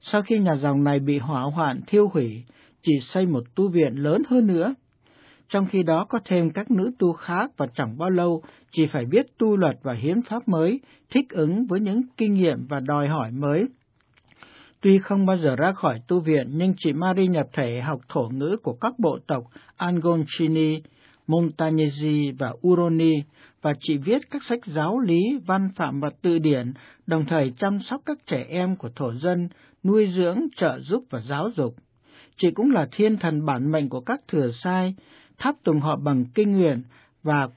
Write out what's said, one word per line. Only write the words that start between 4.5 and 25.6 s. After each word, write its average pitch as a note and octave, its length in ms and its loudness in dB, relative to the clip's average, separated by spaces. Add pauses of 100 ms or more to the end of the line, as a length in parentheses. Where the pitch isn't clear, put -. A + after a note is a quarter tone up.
Trong G3 160 0
khi F#3+ 180 0
đó E3 260 2
có A#3 160 -2
thêm F3 240 2
các G3 220 -4
nữ G#3 280 2
tu F3 140 4
khác F#3 440 -4
và C#3 100 -2
chẳng A#2+ 300 -6
bao E3+ 120 -2
lâu, F3 340 0 (280)
chị D#3 220 2
phải B2 120 -2
biết F#3 200 2 (120)
tu G#3+ 200 2
luật D#3 260 2
và C3 100 -4
hiến D3+ 280 -2
pháp A#3+ 260 -6
mới, F3+ 320 2 (320)
thích C4 180 0
ứng F3+ 360 0
với F#3+ 140 -2
những G#3+ 220 0 (160)
kinh G#3+ 160 2
nghiệm D3 360 2
và C#3+ 100 -4
đòi C#3+ 280 -2
hỏi C#3 240 -2
mới. C#3+ 360 0 (1120)
Tuy G3 160 8
không G3 280 0
bao F#3 120 2
giờ D3 180 0
ra D#3+ 160 2
khỏi D3 360 -2
tu F3+ 120 2
viện, D#3 340 2
nhưng F3+ 240 2
chị D3+ 160 -2
Marie F#3 340 2
nhập D#3+ 260 0
thể B2 300 -4
học C#3+ 160 -4 (100)
thổ A#2+ 240 -2
ngữ D3+ 300 -2
của A#2 180 -4
các A#3+ 180 -2
bộ D3 280 0
tộc C3 160 -4 (340)
Algonchini, D#3+ 1040 0 (460)
Montagnesi D3+ 1120 0
và B2 140 -4 (140)
Uroni, E3 460 4 (480)
và D3+ 180 0
chị D3+ 180 -2
viết G#3 340 -2
các C#4+ 120 -8
sách A#3+ 220 -6
giáo E3 340 -2
lý, G#3+ 460 2
văn F#3+ 300 0